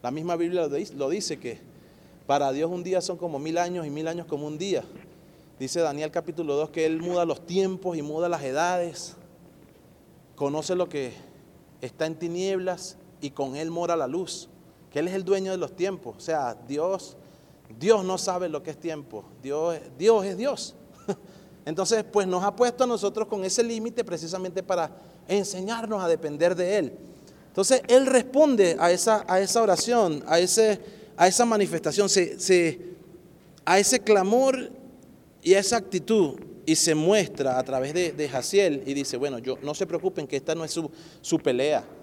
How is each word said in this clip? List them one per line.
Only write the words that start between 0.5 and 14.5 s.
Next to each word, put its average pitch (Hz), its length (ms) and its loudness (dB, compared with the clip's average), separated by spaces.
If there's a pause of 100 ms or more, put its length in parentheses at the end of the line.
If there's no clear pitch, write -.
lo 151 80 0
dice, 139 240 -4
lo 139 160 -4
dice 170 280 -4
que 117 220 -10 (640)
para 139 280 2
Dios 160 180 -2
un 175 120 -6
día 185 180 0
son 180 160 -6
como 170 200 -6
mil 160 200 -4
años 175 280 -2
y 143 40 -6
mil 156 180 -6
años 165 180 -6
como 151 220 -6
un 151 100 -8
día. 170 260 -2 (760)
Dice 131 220 -4
Daniel 151 280 -2
capítulo 160 460 -4
dos 151 140 -2
que 160 160 -2
Él 160 160 0
muda 175 240 0
los 156 200 -4
tiempos 185 520 -2
y 147 40 -4
muda 156 280 -2
las 156 140 -2
edades. 170 760 -2 (1200)
Conoce 151 400 -2
lo 180 120 0
que 135 240 -6 (680)
está 127 240 -6
en 160 100 -6
tinieblas 180 840 -6 (220)
y 143 120 -8
con 135 260 -6
Él 165 140 -6
mora 170 260 -2
la 135 100 -2
luz. 170 400 -6 (420)